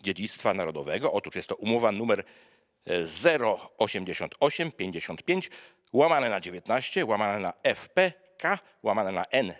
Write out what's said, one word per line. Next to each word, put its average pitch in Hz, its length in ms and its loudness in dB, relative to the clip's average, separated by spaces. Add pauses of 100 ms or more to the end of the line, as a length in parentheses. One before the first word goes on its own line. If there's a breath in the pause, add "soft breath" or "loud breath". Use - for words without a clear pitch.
Dziedzictwa 98 520 -2
Narodowego. 82 600 -2
Otóż 101 220 -2
jest 92 140 -6
to 92 60 -4
umowa 113 360 2
numer, 104 320 0 (640 soft breath)
e, 87 220 -2
zero 120 680 2
osiemdziesiąt 92 640 -2
osiem 151 320 2
pięćdziesiąt 92 520 -6
pięć 180 260 0 (440 loud breath)
łamane 143 360 6
na 101 100 0
dziewiętnaście 107 640 -2
łamane 107 340 0
na 92 140 -4 (100)
F - 260 0
P 185 240 2 (240)
K 190 220 0 (240 soft breath)
łamane 104 280 0
na 90 140 -2
N 117 340 0